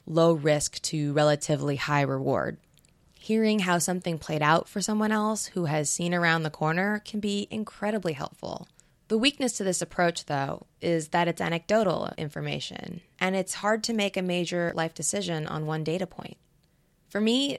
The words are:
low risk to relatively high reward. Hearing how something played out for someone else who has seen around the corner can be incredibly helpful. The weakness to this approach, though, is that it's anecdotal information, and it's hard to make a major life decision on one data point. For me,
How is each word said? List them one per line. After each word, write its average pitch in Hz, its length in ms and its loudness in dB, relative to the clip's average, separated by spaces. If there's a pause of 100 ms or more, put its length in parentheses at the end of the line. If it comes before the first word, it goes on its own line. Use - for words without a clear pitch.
low 165 260 4
risk 147 520 0
to 147 280 -2
relatively 147 640 2
high 143 280 2
reward. 135 520 0 (640)
Hearing 214 440 2
how 180 180 2
something 180 400 -2
played 151 240 -2
out 151 260 4
for 196 140 -4
someone 214 280 0
else 214 360 0
who 180 180 -2
has 151 240 0
seen 175 240 0
around 165 300 4
the 156 80 -2
corner 185 520 0
can - 160 -6
be 202 300 -2
incredibly 208 640 -4
helpful. - 540 -8 (400)
The 220 100 2
weakness 254 360 2
to - 100 -4
this 185 180 0
approach, 170 440 0
though, 139 420 -4 (120)
is 165 280 0
that 170 200 2
it's 170 140 -2
anecdotal 170 800 0
information, 147 800 -8 (180)
and 185 160 0
it's 190 200 -2
hard 220 300 0
to 233 80 -2
make 202 220 0
a 190 60 0
major 175 540 0
life 165 180 -2
decision 165 540 -4
on 156 180 -4
one 156 180 -2
data 170 220 -2
point. - 320 -16 (720)
For 202 100 -4
me, 254 400 2